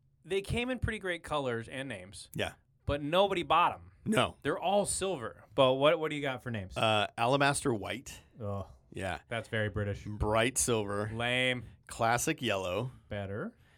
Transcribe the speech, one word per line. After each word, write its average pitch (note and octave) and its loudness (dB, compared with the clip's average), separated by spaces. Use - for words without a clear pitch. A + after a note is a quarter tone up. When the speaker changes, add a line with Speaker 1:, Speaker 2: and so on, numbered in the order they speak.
Speaker 1:
they G3 -2
came A#3+ -2
in B3+ -4
pretty A3 -4
great F3 -4
colors B2 -2
and C3+ -8
names. F#2+ -14
Speaker 2:
Yeah. - -4
Speaker 1:
But C#3+ -2
nobody F3+ 2
bought D#3+ 4
'em. F2 -12
Speaker 2:
No. - 2
Speaker 1:
They're D3 -2
all F#3+ 2
silver. D#3 -4
But C3 6
what, D3+ 4
what D#3 -2
do D3+ -4
you C#3+ -4
got C3 -4
for B2 -6
names? G2+ -6
Speaker 2:
Uh, A2 4
Alabaster C#3 4
White. G2+ -6
Speaker 1:
Ugh. G2+ -4
Speaker 2:
Yeah. F#2 -4
Speaker 1:
That's A2+ -6
very G#2+ 0
British. G#2 -4
Speaker 2:
Bright A2 2
Silver. G#2 0
Speaker 1:
Lame. B2 0
Speaker 2:
Classic A#2+ 0
Yellow. G2+ 0
Speaker 1:
Better. G#2 -6